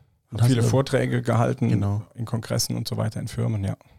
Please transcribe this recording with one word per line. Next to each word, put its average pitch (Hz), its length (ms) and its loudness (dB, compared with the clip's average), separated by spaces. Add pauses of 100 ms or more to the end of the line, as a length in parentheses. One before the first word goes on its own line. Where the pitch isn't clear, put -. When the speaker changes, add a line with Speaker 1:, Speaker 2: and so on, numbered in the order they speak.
(300)
Speaker 1:
Und 104 80 -8
Speaker 2:
Hab 98 40 4
Speaker 1:
hast 120 80 6
Speaker 2:
viele 120 120 4
Speaker 1:
du 120 60 4
Speaker 2:
Vorträge 127 540 2
gehalten 120 460 2
Speaker 1:
Genau. 104 340 0 (120)
Speaker 2:
in 117 100 -8
Kongressen 117 520 -4
und 117 120 -6
so 113 80 -6
weiter, 110 240 -4
in 113 80 -6
Firmen, 117 340 -2
ja. 95 140 -2 (220)